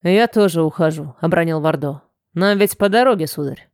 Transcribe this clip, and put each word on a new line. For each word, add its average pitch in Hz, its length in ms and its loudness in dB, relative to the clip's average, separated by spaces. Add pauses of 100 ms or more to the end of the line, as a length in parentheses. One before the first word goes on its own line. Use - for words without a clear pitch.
«Я 196 240 2
тоже 190 360 0
ухожу», 156 580 -2
обронил 165 400 0
Вардо. 147 420 -4 (320)
«Нам 196 240 0
ведь 202 180 0
по 202 120 0
дороге, 214 380 2
сударь». 143 480 -10